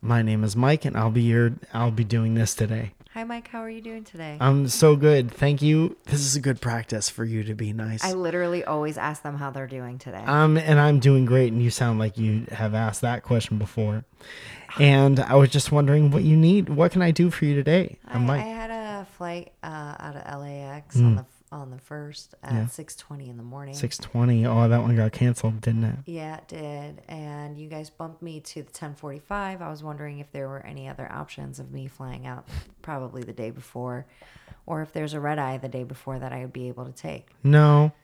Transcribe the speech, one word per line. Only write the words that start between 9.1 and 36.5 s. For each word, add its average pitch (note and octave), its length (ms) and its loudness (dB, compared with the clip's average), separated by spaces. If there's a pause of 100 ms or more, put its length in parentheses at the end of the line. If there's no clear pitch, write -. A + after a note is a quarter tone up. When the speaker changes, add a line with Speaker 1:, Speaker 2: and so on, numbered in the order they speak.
Speaker 2:
them C#3+ 160 -8
how C#3+ 120 -8
they're C3+ 180 -10
doing B2+ 300 -12
today. G#2+ 280 -14
Speaker 1:
Um, D3+ 320 6
and D#3 220 6
I'm D3 180 6
doing C3 280 6
great, B2+ 260 4
and A#2+ 100 2
you A#2+ 80 2
sound A2+ 300 0
like A2 180 -2
you A2 320 0
have G#2+ 240 -4
asked A2 280 -2
that A#2+ 200 -2
question A2+ 340 0
before. G#2+ 480 -2 (760)
And C#3 400 8
I C3 160 4
was C#3 140 10
just - 200 0
wondering D3 400 6
what C#3+ 140 2
you D#3 120 8
need. E3+ 320 6
What D#3+ 220 4
can F#3 120 2
I E3+ 100 4
do E3+ 180 4
for - 140 -2
you D3 100 2
today? D3 500 2
I'm - 200 -2
Speaker 2:
I, - 20 2
Speaker 1:
Mike. C#3+ 180 0
Speaker 2:
I A3 40 -10
had A3+ 240 -10
a G#3+ 340 -10 (100)
flight, F3 360 -10 (100)
uh, D3+ 380 -10
out D3 160 -12
of - 100 -14
L C#3+ 160 -12
A C#3+ 200 -12 (140)
X - 200 -6
Speaker 1:
Mm. A#2+ 100 6
Speaker 2:
on A2+ 80 6
the, A2+ 120 -4 (260)
on C#3+ 180 -14
the B2+ 80 -16
first D3 640 -16
at C3 100 -8
Speaker 1:
Yeah. A2+ 140 -2
Speaker 2:
six - 300 -12
twenty C#3 320 -16
in A#2+ 80 -16
the A#2 80 -16
morning. C3+ 320 -16
Speaker 1:
Six C#3 220 -6
twenty. A#2 460 2
Oh, A#2 220 4
that A#2 160 4
one A#2 140 2
got A2 160 2
canceled, A2+ 480 0
didn't A2+ 240 0
it? A2+ 120 -2 (100)
Speaker 2:
Yeah, D#3+ 320 -12
it - 100 -20
did. D3 580 -12
And D3 500 -12
you D3+ 120 -16
guys D#3 220 -14
bumped E3 320 -16
me D#3+ 180 -14
to - 240 -14
the - 80 -20
ten D3 240 -14
forty-five. F#3 680 -10
I D#3+ 80 -10
was D3+ 140 -14
wondering D3 340 -12
if C#3+ 140 -18
there C#3 160 -10
were - 180 -14
any C3+ 220 -14
other C3+ 240 -14
options C#3 480 -14
of C3 100 -16
me C3+ 160 -12
flying B2+ 400 -14
out B2+ 220 -14 (340)
probably B2+ 400 -12
the A2+ 100 -14
day A2 200 -10
before, B2 540 -12 (600)
or D#3 160 -8
if D#3 100 -12
there's D3+ 220 -8
a D3+ 60 -8
red D3 180 -4
eye C3 200 -4
the C3 100 -10
day B2+ 160 -8
before C3 340 -12
that B2+ 140 -10
I B2+ 80 -10
would B2+ 120 -12